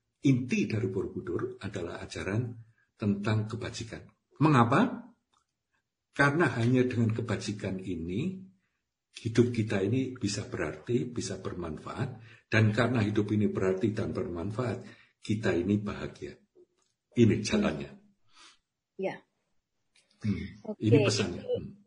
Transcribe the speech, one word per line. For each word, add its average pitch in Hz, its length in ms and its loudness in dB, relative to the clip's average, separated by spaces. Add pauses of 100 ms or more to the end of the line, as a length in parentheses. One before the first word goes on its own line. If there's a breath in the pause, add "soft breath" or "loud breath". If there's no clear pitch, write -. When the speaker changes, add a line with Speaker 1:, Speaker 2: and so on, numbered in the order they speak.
(220 loud breath)
Speaker 1:
inti 143 460 2
dari 107 180 0
Borobudur 90 720 -4
adalah 92 400 -8
ajaran 95 540 -4 (420 soft breath)
tentang 107 540 0
kebajikan. - 560 -10 (340)
Mengapa? 147 680 4 (1000)
Karena 143 420 4
hanya 120 320 4
dengan 117 260 2
kebajikan 101 680 -4
ini, 98 580 -4 (800)
hidup 117 340 4
kita 107 300 0
ini 123 340 0
bisa - 320 -4
berarti, 120 600 -4
bisa - 320 -6
bermanfaat. - 1000 -8 (120)
Dan 110 240 6
karena 123 240 2
hidup 104 320 2
ini 107 160 4
berarti 95 480 0
dan 87 160 -2
bermanfaat, 98 720 -4 (400 loud breath)
kita 107 320 0
ini 95 240 2
bahagia. 78 560 -8 (800)
Ini 104 260 6
jalannya. 78 500 -2 (1080 soft breath)
Speaker 2:
Ya. 180 240 -6 (1000)
Speaker 1:
Hmm. - 460 -4
Speaker 2:
Oke, 214 160 -8
Speaker 1:
Ini 110 180 6
pesannya. - 400 0
Speaker 2:
itu, - 80 -12
Speaker 1:
Hmm. - 220 -4 (160)